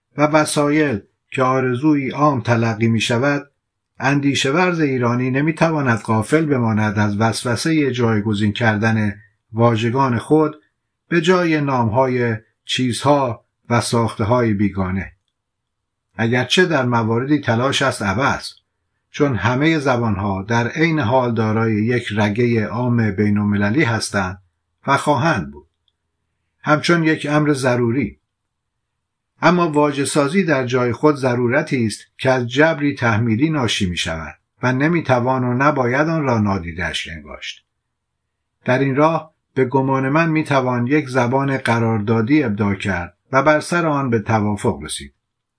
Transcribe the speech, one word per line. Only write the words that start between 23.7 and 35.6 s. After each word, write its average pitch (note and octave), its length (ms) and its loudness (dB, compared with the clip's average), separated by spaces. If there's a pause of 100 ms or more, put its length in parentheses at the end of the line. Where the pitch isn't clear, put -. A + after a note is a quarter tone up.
هستند G2+ 580 -4 (460)
و C#3 100 2
خواهند C#3+ 540 0
بود، - 160 -20 (960)
همچون D3+ 420 2
یک D#3 280 0
امر D3+ 220 2
ضروری. B2 680 0 (1200)
اما E3+ 280 2
واژه D3 360 2
سازی D3+ 380 2
در C#3 220 0
جای B2 260 0
خود D3+ 240 2
ضرورتی B2+ 680 0
است G2+ 140 -4 (180)
که C3 140 0
از B2+ 160 0
جبری C#3+ 480 2
تحمیلی A#2 540 0
ناشی A#2 400 -2
می‌شود D#2+ 460 -8 (280)
و B2+ 100 0
نمی‌توان C3 720 0
و B2 100 -2
نباید C3+ 540 0